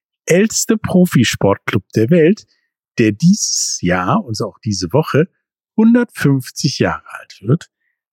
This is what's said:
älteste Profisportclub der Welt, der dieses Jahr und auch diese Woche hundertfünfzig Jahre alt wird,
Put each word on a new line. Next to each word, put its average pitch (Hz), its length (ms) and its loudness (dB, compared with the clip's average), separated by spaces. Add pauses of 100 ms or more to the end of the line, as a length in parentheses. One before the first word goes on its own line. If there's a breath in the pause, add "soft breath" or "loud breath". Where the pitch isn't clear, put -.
(260)
älteste 220 520 0
Profisportclub - 1160 0
der 110 140 2
Welt, 175 360 2 (520)
der 110 140 2
dieses - 720 -2
Jahr 92 420 -2
und 113 180 -10
auch 104 220 -10
diese 92 300 -6
Woche 151 340 0 (480)
hundertfünfzig 214 1040 0
Jahre 87 260 -4
alt - 360 -20
wird, 120 280 -2 (440)